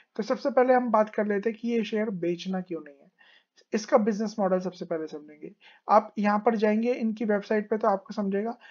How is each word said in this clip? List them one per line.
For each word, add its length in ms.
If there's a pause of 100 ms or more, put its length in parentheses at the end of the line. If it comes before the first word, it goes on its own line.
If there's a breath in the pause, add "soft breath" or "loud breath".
(160 soft breath)
तो 60
सबसे 280
पहले 240
हम 160
बात 200
कर 160
लेते 240
हैं 120
कि 60
ये 160
शेयर 260
बेचना 500
क्यों 200
नहीं 220
है। 80 (640 soft breath)
इसका 240
बिजनेस 400
मॉडल 220
सबसे 240
पहले 220
समझेंगे। 480 (340 soft breath)
आप 300
यहाँ 200
पर 180
जाएंगे 360
इनकी 320
वेबसाइट 460
पे, 80
तो 100
आपको 260
समझेगा 440 (120)